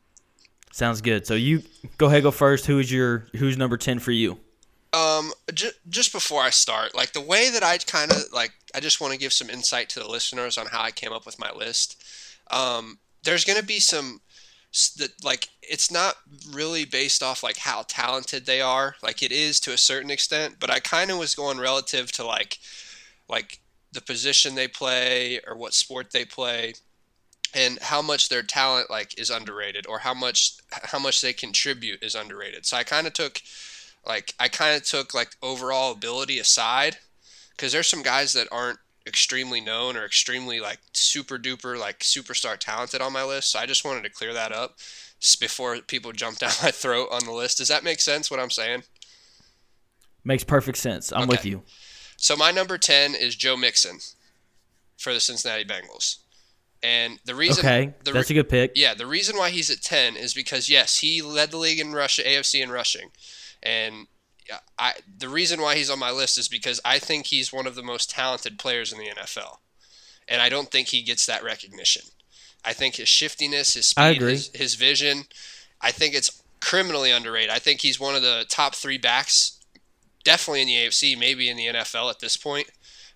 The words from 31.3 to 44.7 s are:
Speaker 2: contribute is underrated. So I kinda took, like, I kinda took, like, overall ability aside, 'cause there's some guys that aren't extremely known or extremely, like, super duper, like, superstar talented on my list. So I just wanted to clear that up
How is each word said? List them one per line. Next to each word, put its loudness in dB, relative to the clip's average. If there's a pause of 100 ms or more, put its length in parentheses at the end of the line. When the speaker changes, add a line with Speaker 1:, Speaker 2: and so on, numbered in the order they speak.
Speaker 2:
contribute -4
is -4
underrated. -10
So 0
I 0
kinda 0
took, -6 (640)
like, -6
I 2
kinda 2
took, -4
like, -4
overall -2
ability -4
aside, 2 (600)
'cause -4
there's 2
some 0
guys 2
that -2
aren't -4 (280)
extremely 0
known -4
or -6
extremely, -2
like, -8 (120)
super -2
duper, -8
like, -8
superstar -2
talented -4
on -4
my -4
list. -2
So -2
I -2
just -2
wanted -4
to -8
clear -8
that -4
up -8 (420)